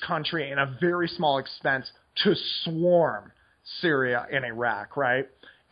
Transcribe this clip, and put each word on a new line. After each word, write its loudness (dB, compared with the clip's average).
country -4
and 0
a -2
very 0
small 0
expense -4
to 4
swarm 2
Syria 2
and -2
Iraq, -4
right? 0